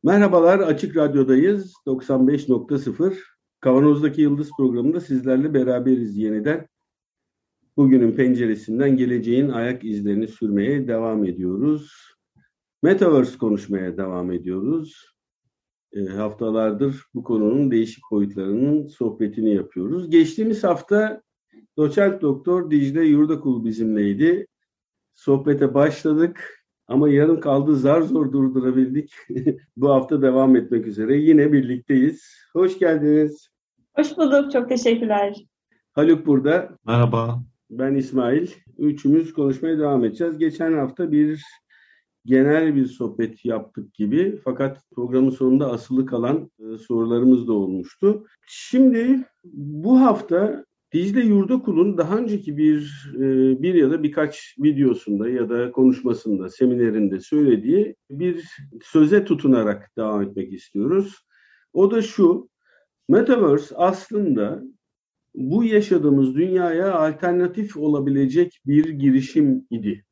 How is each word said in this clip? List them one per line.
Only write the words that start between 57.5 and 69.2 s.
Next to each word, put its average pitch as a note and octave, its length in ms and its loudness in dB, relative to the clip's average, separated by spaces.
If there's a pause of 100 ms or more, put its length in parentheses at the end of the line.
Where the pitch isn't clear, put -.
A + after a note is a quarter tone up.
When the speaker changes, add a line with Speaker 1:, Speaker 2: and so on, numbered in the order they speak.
Speaker 1:
bir E3 340 -6 (380)
söze E3 420 4
tutunarak B2+ 720 0
devam G#2+ 260 -2
etmek G2 300 -8
istiyoruz. C#3+ 760 -4 (460)
O G3 180 2
da A3+ 120 0
şu, - 460 0 (600)
Metaverse G3 680 2
aslında F3+ 840 -2 (720)
bu D3+ 300 -2
yaşadığımız D3+ 720 2
dünyaya F3+ 600 0
alternatif F3 840 -2
olabilecek C#3+ 920 0
bir D3+ 220 2
girişim C3+ 800 0